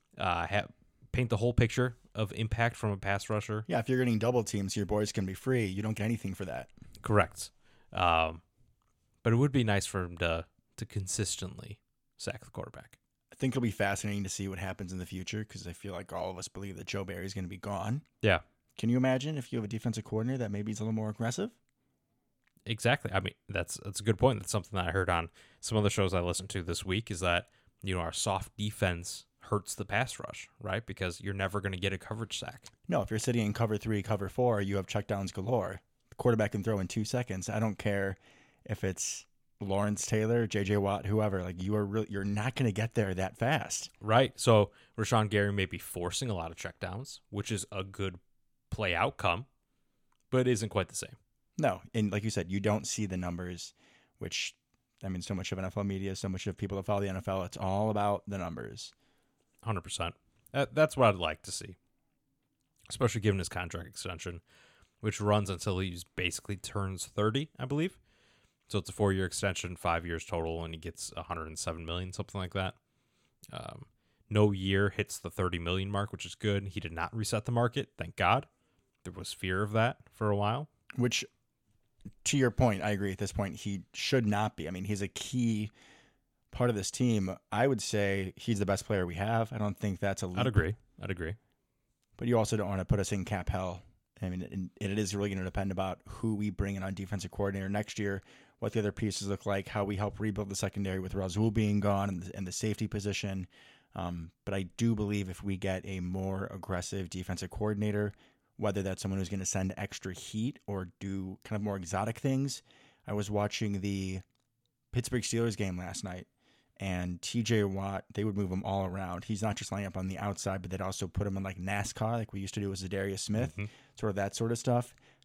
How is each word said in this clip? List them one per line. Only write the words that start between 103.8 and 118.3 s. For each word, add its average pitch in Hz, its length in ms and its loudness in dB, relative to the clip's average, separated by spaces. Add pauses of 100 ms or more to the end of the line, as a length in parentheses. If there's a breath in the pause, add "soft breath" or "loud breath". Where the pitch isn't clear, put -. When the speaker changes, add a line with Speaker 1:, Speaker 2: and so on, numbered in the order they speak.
Speaker 2:
Um, 87 380 -6 (120)
but 98 100 -2
I 98 80 0 (160)
do 117 160 4
believe 104 340 0
if 92 160 -10
we 98 140 0
get 95 260 -2
a 95 160 -4
more 95 500 -2
aggressive 90 600 -4
defensive 90 400 -4
coordinator, 104 640 0 (440 soft breath)
whether 101 260 0
that's 95 200 -2
someone 98 180 0
who's 92 80 -2
gonna 95 160 -4
send 95 320 0
extra - 380 -6
heat 110 520 -4
or 95 220 -4 (100)
do 98 460 -4
kind 110 160 -4
of - 20 -4
more 104 140 -2
exotic 95 420 -2
things. 135 440 0 (440 soft breath)
I 123 60 -4
was 104 180 0
watching 104 520 0
the 95 400 -2 (680)
Pittsburgh 123 300 0
Steelers 117 340 2
game 95 220 -2
last 90 240 -6
night, 90 240 -8 (540 soft breath)
and 90 420 -2
T 120 200 0
J 110 220 6
Watt, 98 400 -2 (100)
they 104 80 0
would 107 140 0